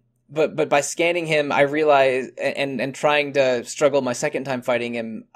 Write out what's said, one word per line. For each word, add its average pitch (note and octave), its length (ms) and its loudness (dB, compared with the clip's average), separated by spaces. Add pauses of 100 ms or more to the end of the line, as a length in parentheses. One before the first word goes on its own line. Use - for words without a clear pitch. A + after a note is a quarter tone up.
(300)
but, D3 260 0
but D3 120 0
by C#3+ 140 4
scanning E3+ 420 -2
him, D3+ 260 0
I B2+ 120 2
realized, C#3 760 2
and, C3+ 440 -4
and C3+ 120 -6
trying D3 380 0
to B2+ 320 0
struggle C#3 380 0
my B2 100 -2
second D3 320 -4
time C3 160 -4
fighting A#2+ 320 -2
him, A2+ 320 -8 (120)